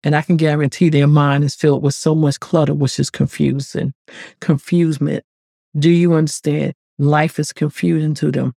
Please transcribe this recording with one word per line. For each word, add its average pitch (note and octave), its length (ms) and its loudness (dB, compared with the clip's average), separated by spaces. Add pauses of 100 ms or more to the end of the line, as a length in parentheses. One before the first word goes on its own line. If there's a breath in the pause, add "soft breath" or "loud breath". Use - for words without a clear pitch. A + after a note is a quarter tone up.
And D3+ 120 2
I D#3 60 0
can E3 160 0
guarantee D3+ 520 0
their D3 180 4
mind D3 360 2
is C#3+ 120 -4
filled C#3+ 280 0
with C#3 100 0
so D#3+ 220 0
much D3+ 240 0
clutter, D3+ 340 0
which C#3+ 260 -2
is C#3 100 -2
confusing, C#3 840 -4 (480 loud breath)
confusement. D#3 840 -2 (540)
Do D#3+ 140 4
you E3+ 220 4
understand? D3 600 -2 (240)
Life D3+ 400 0
is - 160 -6
confusing D#3 640 -2
to D3 160 -2
them. B2+ 260 -2